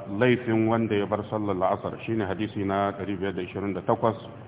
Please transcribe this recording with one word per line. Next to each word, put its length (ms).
laifin 560
wanda 260
ya 140
bar 240
sallar 240
la'asar, 480
shine 160
hadisi 440
na 280
ɗari 240
biyar 160
da 100
ishirin 300
da 80
takwas. 360